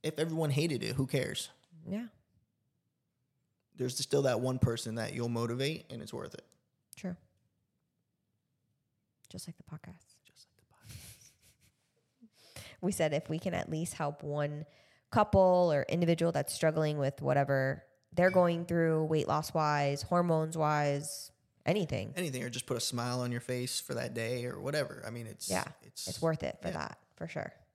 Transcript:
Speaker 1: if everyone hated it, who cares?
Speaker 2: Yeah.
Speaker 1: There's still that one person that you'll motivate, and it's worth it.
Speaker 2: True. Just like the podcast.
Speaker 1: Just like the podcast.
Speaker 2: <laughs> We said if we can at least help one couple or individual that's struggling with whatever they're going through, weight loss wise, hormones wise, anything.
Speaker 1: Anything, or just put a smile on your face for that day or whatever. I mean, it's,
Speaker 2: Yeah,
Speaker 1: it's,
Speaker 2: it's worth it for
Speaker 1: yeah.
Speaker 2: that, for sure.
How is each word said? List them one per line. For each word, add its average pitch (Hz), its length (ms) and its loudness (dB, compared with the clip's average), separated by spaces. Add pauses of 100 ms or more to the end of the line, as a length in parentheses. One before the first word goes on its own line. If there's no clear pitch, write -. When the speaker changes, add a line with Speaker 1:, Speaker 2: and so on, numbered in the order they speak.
Speaker 1:
if 156 140 -4
everyone 160 340 0
hated 147 320 0
it, 110 120 -4
who 135 100 2
cares? - 440 -2 (360)
Speaker 2:
Yeah. 208 220 -6 (1700)
Speaker 1:
There's 127 220 -2
still 139 260 0
that 123 180 2
one 127 180 -2
person 113 360 0
that 113 180 -4
you'll 120 160 -4
motivate, 120 640 -4
and 123 120 -12
it's - 100 -14
worth - 220 -10
it. - 100 -18 (500)
Speaker 2:
True. 180 200 -10 (2250)
Just - 180 -12
like 170 100 -14
the - 60 -20
podcast. - 600 -16
Speaker 1:
Just - 240 -20
like - 100 -20
the - 380 -20
podcast. - 360 -18 (1300)
Speaker 2:
<laughs> - 200 -18
We 190 100 0
said 156 220 2
if 156 160 -2
we 160 100 -2
can 180 140 -4
at - 180 -4
least 160 240 -4
help 151 280 -4
one 147 420 -4 (460)
couple 185 600 6
or 143 120 4
individual 170 480 4
that's 143 220 0
struggling 156 440 4
with 139 240 0
whatever 139 640 2 (300)
they're 180 180 6
going 175 340 4
through, 160 400 2
weight 156 220 2
loss 151 260 0
wise, 147 500 2
hormones 165 540 2
wise, 151 720 0 (360)
anything. 139 500 0
Speaker 1:
Anything, 135 280 -2
or 123 60 -4
just 123 160 -8
put 123 120 -2
a 117 40 -2
smile 123 400 -2
on 123 100 -2
your 120 100 -4
face 123 380 -4
for - 160 -8
that 127 180 -4
day 120 320 -2
or - 140 -8
whatever. 151 460 -4
I - 40 -8
mean, 117 180 -10
it's, - 220 -10
Speaker 2:
Yeah, 92 140 0 (200)
Speaker 1:
it's, - 240 -12
Speaker 2:
it's 87 140 -6
worth 160 220 0
it 67 180 -6
for - 80 -6
Speaker 1:
yeah. 175 80 -6
Speaker 2:
that, - 200 -8 (180)
for 170 120 -10
sure. - 260 -10 (220)